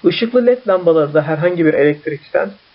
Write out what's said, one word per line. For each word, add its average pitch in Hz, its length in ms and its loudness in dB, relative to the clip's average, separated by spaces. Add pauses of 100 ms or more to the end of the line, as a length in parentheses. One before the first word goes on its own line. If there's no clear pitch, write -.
Işıklı 233 420 0
led 247 220 0
lambaları 165 460 0
da 151 80 2
herhangi 160 440 -2
bir 151 80 4
elektrikçiden 147 760 -2 (240)